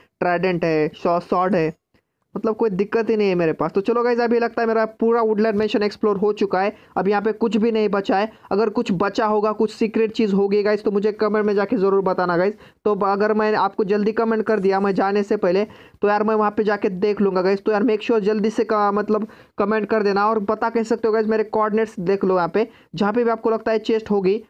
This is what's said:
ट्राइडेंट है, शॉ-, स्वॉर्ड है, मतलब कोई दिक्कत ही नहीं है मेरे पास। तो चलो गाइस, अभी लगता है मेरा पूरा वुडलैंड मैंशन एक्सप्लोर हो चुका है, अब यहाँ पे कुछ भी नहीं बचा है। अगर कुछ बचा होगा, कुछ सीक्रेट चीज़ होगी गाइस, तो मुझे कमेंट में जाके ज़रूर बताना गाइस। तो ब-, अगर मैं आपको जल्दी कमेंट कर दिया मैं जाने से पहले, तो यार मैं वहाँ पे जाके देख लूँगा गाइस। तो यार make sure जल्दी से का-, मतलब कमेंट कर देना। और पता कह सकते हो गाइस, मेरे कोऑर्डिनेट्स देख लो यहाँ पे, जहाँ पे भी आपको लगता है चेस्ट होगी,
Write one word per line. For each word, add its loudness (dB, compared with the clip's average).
ट्राइडेंट 0
है, 2
शॉ-, 0
स्वॉर्ड 0
है, 0
मतलब -4
कोई 0
दिक्कत -2
ही 2
नहीं 2
है 2
मेरे 2
पास। -2
तो 0
चलो 0
गाइस, 0
अभी 2
लगता -2
है 0
मेरा 2
पूरा 2
वुडलैंड 0
मैंशन 0
एक्सप्लोर 0
हो 0
चुका 0
है, 0
अब 0
यहाँ 0
पे 0
कुछ -2
भी 2
नहीं 0
बचा 0
है। -2
अगर 0
कुछ -4
बचा -2
होगा, 0
कुछ -2
सीक्रेट 0
चीज़ 0
होगी 2
गाइस, 0
तो 0
मुझे 0
कमेंट 0
में 0
जाके 0
ज़रूर 2
बताना 0
गाइस। 0
तो 2
ब-, -2
अगर 0
मैं 0
आपको 0
जल्दी 0
कमेंट 0
कर 0
दिया 2
मैं 0
जाने 0
से 0
पहले, 2
तो 2
यार 2
मैं 0
वहाँ 2
पे -2
जाके 0
देख -2
लूँगा 2
गाइस। 0
तो 0
यार 2
make 0
sure 0
जल्दी 0
से -2
का-, 2
मतलब 0
कमेंट 0
कर 2
देना। 2
और 0
पता -2
कह -2
सकते -2
हो 2
गाइस, 0
मेरे 0
कोऑर्डिनेट्स 0
देख 0
लो 2
यहाँ 0
पे, 0
जहाँ 0
पे 0
भी 2
आपको -2
लगता -2
है 0
चेस्ट -2
होगी, 2